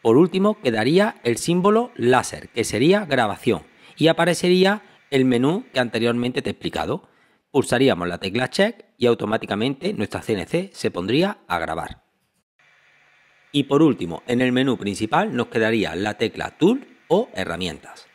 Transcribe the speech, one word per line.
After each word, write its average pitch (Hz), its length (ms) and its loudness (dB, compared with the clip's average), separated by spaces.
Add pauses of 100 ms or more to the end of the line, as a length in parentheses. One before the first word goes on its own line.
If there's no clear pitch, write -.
Por 113 140 4
último, 190 460 2
quedaría 139 640 0
el 117 100 0
símbolo 208 600 0
Láser, 120 520 0
que 113 160 -4
sería 170 400 2
Grabación, 117 600 -2 (340)
y 151 100 2
aparecería 180 760 2 (260)
el 131 160 2
menú 131 480 2
que 131 80 0
anteriormente 120 600 -2
te 107 80 -6
he - 40 -6
explicado. 85 560 -8 (420)
Pulsaríamos 120 560 2
la 87 120 -6
tecla 107 320 -4
Check 208 340 -2 (140)
y 120 80 2
automáticamente 113 840 -2
nuestra - 280 -6
C 113 120 -4
N 90 120 -4
C 185 260 -6
se - 200 -6
pondría 143 560 -2
a 87 100 -4
grabar. 80 460 -8 (1500)
Y 143 120 2
por 139 180 2
último, 90 460 0
en 123 140 0
el 127 100 2
menú 127 260 0
principal 110 580 -2
nos 120 120 -2
quedaría 110 480 0
la 104 200 -4
tecla - 440 -6
Tool 226 280 2 (200)
o 196 260 2
Herramientas. 87 800 -8